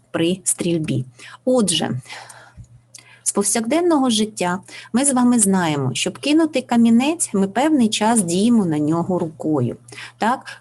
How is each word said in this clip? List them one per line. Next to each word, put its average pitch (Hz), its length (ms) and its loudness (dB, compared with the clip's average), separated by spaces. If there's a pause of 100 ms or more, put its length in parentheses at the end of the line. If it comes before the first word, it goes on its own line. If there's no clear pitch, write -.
(100)
при 170 340 -2
стрільбі. 156 600 -2 (400)
Отже, 247 460 0 (1300)
з - 80 -4
повсякденного 262 800 0
життя 208 480 -2 (340)
ми 254 120 2
з 285 80 0
вами 247 260 4
знаємо, 160 560 2
щоб - 240 -6
кинути 311 440 0
камінець, 240 720 2
ми 196 160 0
певний 254 400 2
час 220 340 0
діємо 196 420 2
на 156 140 0
нього 170 400 0
рукою. 156 580 -4 (420)
Так? 233 280 -2 (140)